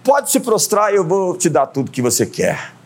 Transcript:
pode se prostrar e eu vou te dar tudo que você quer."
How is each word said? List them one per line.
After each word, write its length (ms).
pode 280
se 80
prostrar 540
e 20
eu 100
vou 300
te 140
dar 180
tudo 240
que 100
você 240
quer." 500